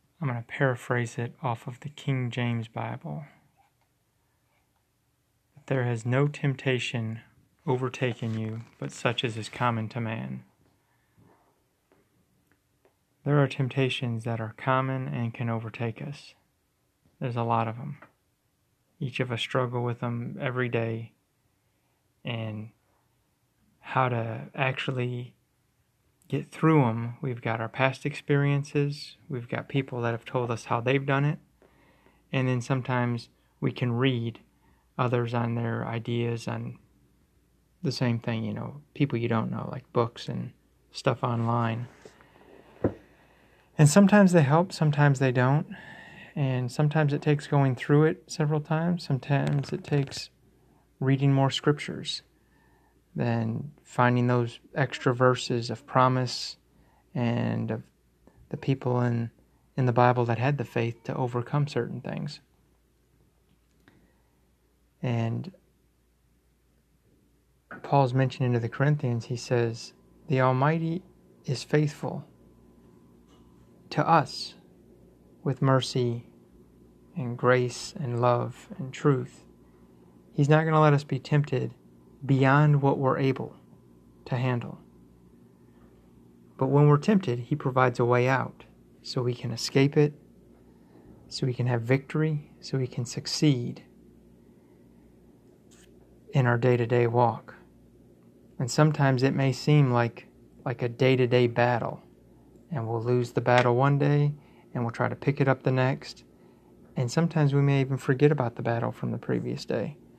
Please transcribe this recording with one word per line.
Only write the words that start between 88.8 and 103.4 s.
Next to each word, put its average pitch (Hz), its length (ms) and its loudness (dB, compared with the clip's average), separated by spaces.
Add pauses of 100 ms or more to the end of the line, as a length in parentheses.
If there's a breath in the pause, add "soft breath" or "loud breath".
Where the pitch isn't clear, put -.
so - 200 -6
we 120 120 -2
can 120 180 -8
escape 139 440 2
it, 147 180 4 (1120 loud breath)
so - 180 -6
we 123 80 -2
can 120 120 -2
have 117 160 0
victory, 147 760 -2
so - 200 -6
we 131 100 -4
can 123 160 -6
succeed - 800 -2 (2500 loud breath)
in 127 140 2
our 120 120 2
day-to-day 120 480 2
walk. 117 480 0 (1040)
And 127 100 -4
sometimes 143 540 4
it 135 120 2
may 135 180 2
seem 143 400 4
like, 120 340 0 (380)
like 127 180 -6
a 123 60 -2
day-to-day 127 600 4
battle, 120 540 0 (720)
and 113 160 -4
we'll 113 140 -4
lose 123 300 0
the - 100 -2